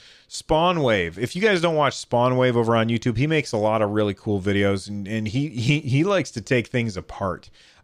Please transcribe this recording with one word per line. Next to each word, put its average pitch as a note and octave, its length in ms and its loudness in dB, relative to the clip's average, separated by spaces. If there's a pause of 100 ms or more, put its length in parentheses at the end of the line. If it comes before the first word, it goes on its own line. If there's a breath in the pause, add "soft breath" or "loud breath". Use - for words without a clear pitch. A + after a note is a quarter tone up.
(280 loud breath)
Spawn E3 540 0
Wave. F#2 360 0
If B2 160 -4
you F#3 80 -4
guys G3+ 180 2
don't E3 160 0
watch C#3+ 200 2
Spawn B2+ 400 0
Wave B2+ 200 2
over A#2 200 4
on A2+ 120 2
YouTube, A#2 280 -2
he C#3 100 0
makes D#3 240 -2
a A#2 60 -4
lot G#2+ 260 2
of G2+ 80 0
really G#2 240 0
cool G2+ 260 -2
videos, G2 480 0
and, G2+ 200 -10
and G#2+ 180 -4
he, C3 220 -4
he, B2+ 320 0
he C#3 240 0
likes F#3+ 280 0
to A2+ 80 -10
take A#2+ 280 0
things A#2 280 -4
apart. F2+ 540 -8 (340 soft breath)